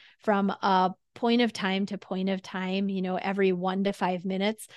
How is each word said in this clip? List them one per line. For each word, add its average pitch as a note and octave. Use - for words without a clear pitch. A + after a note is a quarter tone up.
From G3
a F#3
point A#3+
of A3+
time G3
to G3
point F#3+
of F#3+
time, F#3+
you F#3+
know, F#3
every G3
one F#3
to G3+
five F3+
minutes, G3